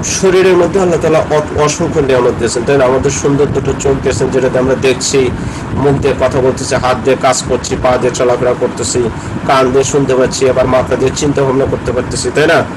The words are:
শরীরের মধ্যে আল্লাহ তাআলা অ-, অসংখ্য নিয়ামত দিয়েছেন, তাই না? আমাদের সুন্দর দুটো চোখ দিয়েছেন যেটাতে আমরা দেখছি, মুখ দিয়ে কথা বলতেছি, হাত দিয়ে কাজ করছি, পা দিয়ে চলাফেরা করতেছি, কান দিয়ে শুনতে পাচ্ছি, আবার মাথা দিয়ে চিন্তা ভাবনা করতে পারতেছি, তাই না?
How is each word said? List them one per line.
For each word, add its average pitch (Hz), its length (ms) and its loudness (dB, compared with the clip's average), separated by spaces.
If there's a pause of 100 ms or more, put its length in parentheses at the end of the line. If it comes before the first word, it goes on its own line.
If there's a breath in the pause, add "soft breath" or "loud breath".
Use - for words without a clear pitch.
শরীরের 185 520 2
মধ্যে 175 240 2
আল্লাহ 175 220 0
তাআলা 156 280 2
অ-, 147 340 0
অসংখ্য 147 360 -2
নিয়ামত 127 380 2
দিয়েছেন, 120 280 -2
তাই 139 100 2
না? 135 80 4
আমাদের 131 260 2
সুন্দর 143 360 0
দুটো 131 340 -2
চোখ 139 220 0
দিয়েছেন 135 280 0
যেটাতে 127 280 0
আমরা 127 240 2
দেখছি, 127 480 0 (420 loud breath)
মুখ 139 200 2
দিয়ে 131 280 0
কথা 131 200 0
বলতেছি, 127 340 -2
হাত 123 300 0
দিয়ে 131 180 2
কাজ 131 260 0
করছি, 127 340 -4
পা 127 140 2
দিয়ে 120 180 0
চলাফেরা 123 460 0
করতেছি, 120 500 -2 (360 loud breath)
কান 131 240 2
দিয়ে 135 140 2
শুনতে 135 300 0
পাচ্ছি, 127 340 0
আবার 127 180 2
মাথা 127 300 0
দিয়ে 131 200 0
চিন্তা 139 260 0
ভাবনা 135 280 2
করতে 127 220 -4
পারতেছি, 123 420 -4
তাই 147 120 2
না? 156 160 2 (140)